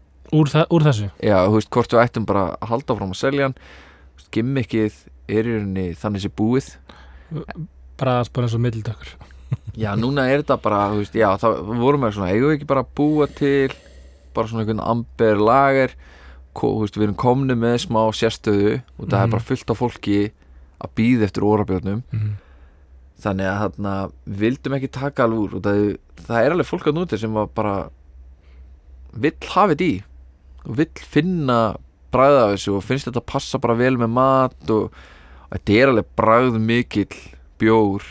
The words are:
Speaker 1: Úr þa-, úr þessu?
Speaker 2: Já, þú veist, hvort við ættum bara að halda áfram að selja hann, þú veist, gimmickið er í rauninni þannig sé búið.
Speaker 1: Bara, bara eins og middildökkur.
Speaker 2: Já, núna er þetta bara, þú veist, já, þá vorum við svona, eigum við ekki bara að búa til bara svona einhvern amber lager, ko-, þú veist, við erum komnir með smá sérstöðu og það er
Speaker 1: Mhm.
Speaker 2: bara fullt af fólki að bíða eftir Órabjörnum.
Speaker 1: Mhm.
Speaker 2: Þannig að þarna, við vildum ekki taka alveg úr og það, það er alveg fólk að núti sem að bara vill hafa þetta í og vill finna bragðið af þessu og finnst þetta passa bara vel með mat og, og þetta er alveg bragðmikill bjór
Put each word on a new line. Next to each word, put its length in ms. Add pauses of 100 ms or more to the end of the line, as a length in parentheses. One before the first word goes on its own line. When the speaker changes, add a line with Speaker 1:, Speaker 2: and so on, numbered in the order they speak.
(320)
Speaker 1:
Úr 160
þa-, 220
úr 120
þessu? 280 (120)
Speaker 2:
Já, 240
þú 80
veist, 160
hvort 200
við 140
ættum 220
bara 340
að 80
halda 260
áfram 160
að 60
selja 280
hann, 100
þú 640
veist, 140
gimmickið 600 (360)
er 160
í 120
rauninni 400
þannig 240
sé 80
búið. 480 (1200)
Speaker 1:
Bara, 360
bara 140
eins 80
og 60
middildökkur. 540 (640)
Speaker 2:
Já, 200
núna 340
er 120
þetta 200
bara, 280
þú 120
veist, 120
já, 220
þá 280
vorum 360
við 140
svona, 180
eigum 180
við 80
ekki 80
bara 180
að 100
búa 400
til 360 (640)
bara 140
svona 160
einhvern 240
amber 480
lager, 540 (640)
ko-, 220
þú 100
veist, 100
við 120
erum 80
komnir 400
með 200 (100)
smá 160 (100)
sérstöðu 680 (180)
og 100
það 140
er 40
Speaker 1:
Mhm. 40
Speaker 2:
bara 120
fullt 280
af 80
fólki 520 (500)
að 160
bíða 280
eftir 180
Órabjörnum. 600 (100)
Speaker 1:
Mhm. 240 (840)
Speaker 2:
Þannig 260
að 140 (160)
þarna, 360 (160)
við 100
vildum 400
ekki 120
taka 340
alveg 140
úr 180
og 60
það, 360 (280)
það 200
er 60
alveg 140
fólk 200
að 80
núti 240
sem 160
að 200
bara 360 (1200)
vill 280
hafa 320
þetta 100
í 180 (640)
og 100
vill 180
finna 840 (360)
bragðið 320
af 100
þessu 220
og 80
finnst 260
þetta 160
passa 340
bara 140
vel 240
með 120
mat 600
og, 200 (600)
og 80
þetta 240
er 60
alveg 160 (120)
bragðmikill 1000 (420)
bjór 420 (100)